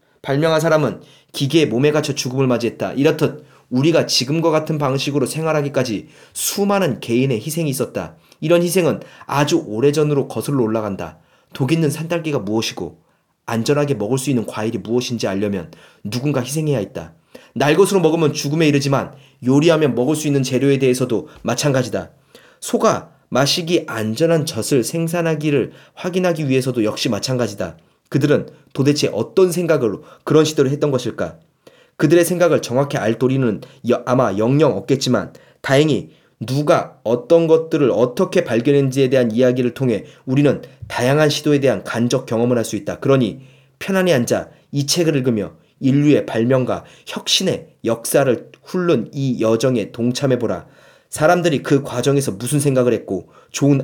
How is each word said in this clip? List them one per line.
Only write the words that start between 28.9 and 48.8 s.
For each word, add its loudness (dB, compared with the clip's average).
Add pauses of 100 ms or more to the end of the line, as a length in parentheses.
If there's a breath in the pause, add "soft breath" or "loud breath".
어떤 2
생각으로 0 (200 loud breath)
그런 4
시도를 2
했던 0
것일까? -4 (600 soft breath)
그들의 4
생각을 2
정확히 -2
알 -2
도리는 0 (280 loud breath)
여-, 2
아마 2
영영 2
없겠지만 -2 (280 loud breath)
다행히 2 (280 loud breath)
누가 0
어떤 2
것들을 2
어떻게 2
발견했는지에 2
대한 2
이야기를 2
통해 -2 (200 loud breath)
우리는 2 (260 loud breath)
다양한 2
시도에 0
대한 0
간접 -2
경험을 0
할 0
수 -6
있다. -8
그러니 2 (380 loud breath)
편안히 0
앉아 0 (240 soft breath)
이 -2
책을 0
읽으며 -2 (280 soft breath)
인류의 4
발명과 0 (200 loud breath)
혁신의 -4
역사를 0 (140)
훑는 -2